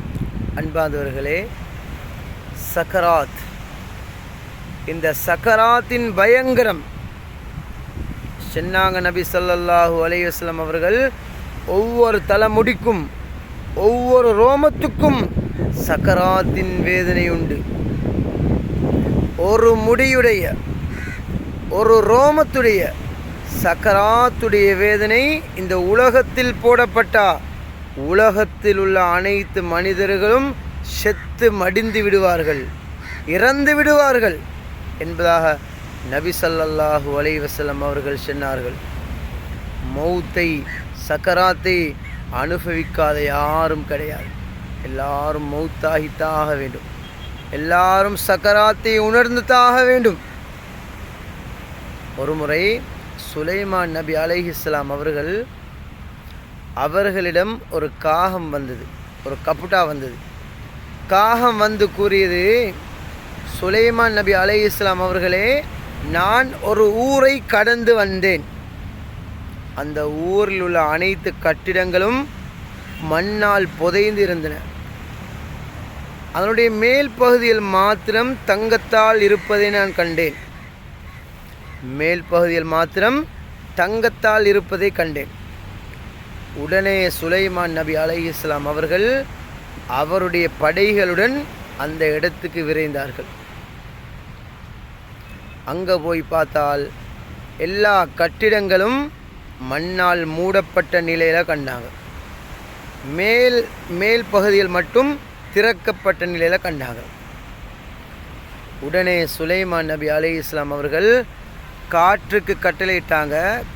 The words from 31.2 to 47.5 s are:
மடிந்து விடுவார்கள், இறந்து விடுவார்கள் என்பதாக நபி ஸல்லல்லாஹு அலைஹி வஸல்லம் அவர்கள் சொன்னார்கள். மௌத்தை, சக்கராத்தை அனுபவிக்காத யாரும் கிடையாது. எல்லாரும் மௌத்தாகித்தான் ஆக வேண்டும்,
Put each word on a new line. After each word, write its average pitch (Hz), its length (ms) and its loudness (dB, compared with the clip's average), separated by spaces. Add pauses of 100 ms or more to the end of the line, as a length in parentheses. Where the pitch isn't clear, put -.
மடிந்து 208 500 0
விடுவார்கள், 175 600 2 (600)
இறந்து 269 500 4
விடுவார்கள் 277 640 4 (600)
என்பதாக 165 600 2 (520)
நபி 151 300 -2
ஸல்லல்லாஹு 156 800 0
அலைஹி 151 260 0
வஸல்லம் 143 380 -4
அவர்கள் 143 440 -4
சொன்னார்கள். 135 520 -4 (1160)
மௌத்தை, 165 680 -2 (460)
சக்கராத்தை 175 880 2 (480)
அனுபவிக்காத 160 840 -2
யாரும் 151 600 0
கிடையாது. 151 420 -6 (560)
எல்லாரும் 143 680 -4
மௌத்தாகித்தான் 156 880 -2
ஆக 151 120 0
வேண்டும், 135 340 -6 (600)